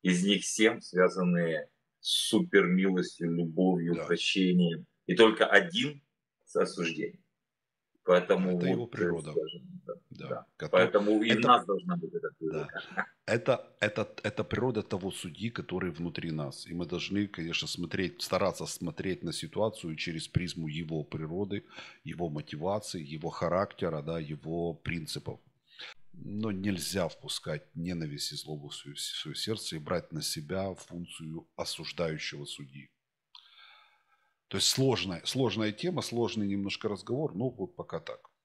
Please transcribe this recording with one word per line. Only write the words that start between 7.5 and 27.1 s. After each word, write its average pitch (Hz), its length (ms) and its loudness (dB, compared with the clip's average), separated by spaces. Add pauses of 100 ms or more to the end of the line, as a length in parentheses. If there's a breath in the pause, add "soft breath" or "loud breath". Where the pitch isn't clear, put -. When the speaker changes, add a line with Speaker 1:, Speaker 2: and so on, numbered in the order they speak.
Speaker 1:
Поэтому 90 540 6
Speaker 2:
Это 87 80 2
Speaker 1:
вот, - 20 4
Speaker 2:
его 101 180 2 (100)
Speaker 1:
э, - 0 -
Speaker 2:
природа. 85 340 0
Speaker 1:
скажем, - 560 -6
да, - 80 -8 (160)
Speaker 2:
Да. - 260 -8
Speaker 1:
да. - 100 -12 (100)
Speaker 2:
Который 92 340 4
Speaker 1:
Поэтому 104 340 4
и 110 120 6
Speaker 2:
это 120 120 4
Speaker 1:
у 127 40 10
нас 113 140 6
должна 90 300 -2
быть 85 180 -6
эта - 160 -4 (200)
Speaker 2:
Да. 76 200 -6
Speaker 1:
природа. - 120 -10 (140)
<laughs> - 180 -6 (120)
Speaker 2:
Это, 120 540 0
это, 107 340 0 (100)
это 104 200 -2
природа 110 380 0
того 95 300 -4
судьи, 92 380 -6
который 90 420 -4
внутри 82 400 -4
нас. 73 340 -6
И 82 80 -10
мы 87 120 -4
должны, 92 420 -2
конечно, 82 400 -6
смотреть, 87 540 -4
стараться 90 440 2
смотреть 87 580 -4
на 82 80 -2
ситуацию 85 640 -2
через 80 320 -6
призму 85 400 -2
его 78 360 -4
природы, 92 600 -6 (400 loud breath)
его 82 260 -6
мотивации, 80 760 -6
его 78 260 -8
характера, 85 720 -2
да, 82 180 -4
его 80 540 -4
принципов. 78 680 -8 (720 loud breath)
Но 104 380 -6
нельзя 92 560 0
впускать - 680 -8